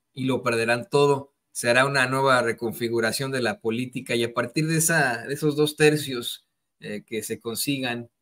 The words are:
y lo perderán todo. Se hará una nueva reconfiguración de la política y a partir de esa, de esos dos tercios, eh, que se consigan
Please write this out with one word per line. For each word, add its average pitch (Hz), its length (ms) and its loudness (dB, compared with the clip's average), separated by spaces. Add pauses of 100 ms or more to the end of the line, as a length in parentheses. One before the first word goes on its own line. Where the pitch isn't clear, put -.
(140)
y 131 120 -6
lo 131 180 -2
perderán 117 460 0
todo. 143 420 2 (220)
Se - 160 -2
hará 127 160 6
una 139 220 2
nueva 131 340 4
reconfiguración 117 880 -2
de 131 100 -2
la 107 200 -2
política 120 540 -4
y 117 100 0
a - 80 -8
partir 156 340 -2
de 165 100 -2
esa, 147 480 0
de 135 80 -6
esos 147 220 -2
dos 147 220 0
tercios, 147 680 2 (360)
eh, 104 240 -10
que 107 180 -6
se 107 180 -8
consigan 120 680 -6 (120)